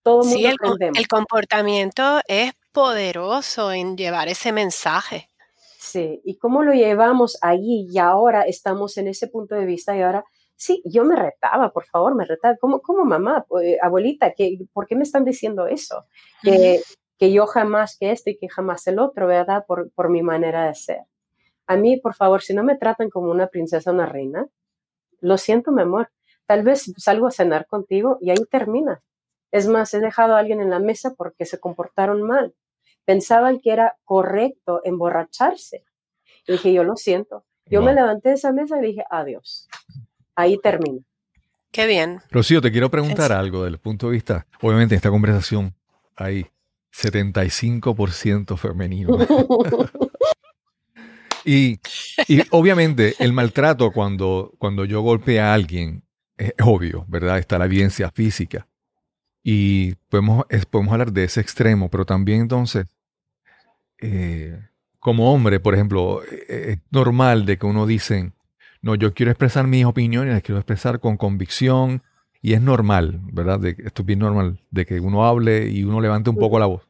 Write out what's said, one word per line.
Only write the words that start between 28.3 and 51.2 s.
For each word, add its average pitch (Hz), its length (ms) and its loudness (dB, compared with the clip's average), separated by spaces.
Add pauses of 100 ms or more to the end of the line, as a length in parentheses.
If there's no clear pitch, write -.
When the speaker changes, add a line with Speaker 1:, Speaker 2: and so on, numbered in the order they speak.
Speaker 1:
ahí 202 200 2
termina. 240 500 -2 (500)
Es 202 160 0
más, 220 260 0
he 208 80 -2
dejado 226 340 2
a 214 40 6
alguien 214 200 0
en 196 100 -2
la 180 100 0
mesa 220 360 -4
porque 170 300 -10
se 170 140 -10
comportaron 190 640 -4
mal. 247 300 -2 (520)
Pensaban 233 560 2
que 226 100 0
era 226 320 2
correcto 190 800 -2
emborracharse. 175 1040 -4 (600)
Y - 60 -4
dije, 180 200 2
"Yo 180 100 4
lo 196 140 -2
siento". - 480 -4 (200)
Yo 202 160 2
me 254 120 4
Speaker 3:
Wow. 277 80 4
Speaker 1:
levanté 220 280 2
de 277 60 4
esa 277 160 -2
mesa 294 280 -2
y - 80 -2
dije, 202 220 -8
"Adiós". 143 600 -10 (680)
Ahí 180 240 2
termina. 135 420 -2 (720)
Speaker 2:
Qué 220 160 0
bien. 180 420 0
Speaker 3:
Rocío, 143 320 4
te 120 120 2
quiero 123 180 0
preguntar 151 400 0
Speaker 2:
Es- 101 60 2
Speaker 3:
algo 95 260 -4
del 87 160 -6
punto 107 280 -6
de 120 60 -2
vista, 107 320 -4 (160)
obviamente 110 340 4
en - 20 2
esta 101 140 2
conversación 104 600 0 (440)
hay 95 300 -6 (440)
setenta 101 520 -2
y 92 60 0
cinco 117 460 -2
por 101 160 0
ciento 101 460 -2
femenino. 92 600 -2
Speaker 1:
<laughs> 262 920 2 (1400)